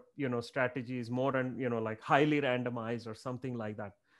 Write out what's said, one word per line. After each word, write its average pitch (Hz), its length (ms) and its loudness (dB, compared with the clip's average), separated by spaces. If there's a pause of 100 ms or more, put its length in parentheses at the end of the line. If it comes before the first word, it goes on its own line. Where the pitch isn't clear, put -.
(160)
you 139 140 -2
know, 120 100 0
strategy 127 580 -2
is 117 140 -4
more 131 240 0
and, 127 240 0
you 131 80 0
know, 117 120 0
like, 110 200 -4
highly 151 400 6
randomized 120 640 0
or 110 100 -8
something 123 420 -6
like 107 180 -4
that. 104 160 -10 (280)